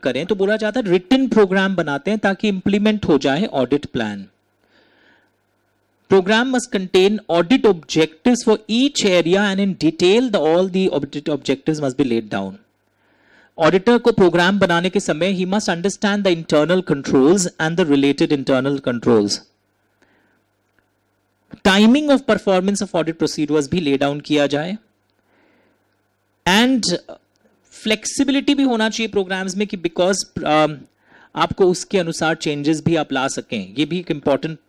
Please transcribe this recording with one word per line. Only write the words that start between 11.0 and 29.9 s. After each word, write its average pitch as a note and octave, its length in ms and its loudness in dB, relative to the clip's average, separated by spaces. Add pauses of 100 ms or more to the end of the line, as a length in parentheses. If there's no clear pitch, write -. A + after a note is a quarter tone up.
objectives D3+ 560 -4
must C3+ 160 -4
be C#3+ 80 0
laid A2+ 240 -2
down। G2 240 -8 (1080)
ऑडिटर F3+ 400 2
को A#3 140 2
प्रोग्राम F3+ 460 4
बनाने F3+ 320 0
के G3 100 -2
समय F3 340 -2
he F3+ 120 -2
must G3+ 220 -2
understand G3 580 -2
the E3+ 180 0
internal E3 380 2 (100)
controls D3+ 560 2 (120)
and E3 200 -2
the D#3+ 100 0
related C#3+ 380 2
internal C3+ 600 -2
controls। A2+ 500 0 (2250)
Timing A3 420 4
of C4+ 100 4
performance G3 640 0
of F#3+ 60 -6
audit E3 260 -2
procedures D3 560 -2
भी F3+ 100 0
lay C#3 220 0
down C#3+ 200 -2
किया D3 240 0
जाए। D#3 320 -6 (1700)
And G#3 480 0 (760)
फ्लेक्सिबिलिटी C4+ 840 -2
भी C#4+ 80 0
होना A#3 260 0
चाहिए A3 200 -4
प्रोग्राम्स F#3+ 480 -4
में G#3 100 -2
कि G3+ 100 -8
because, F3+ 680 -2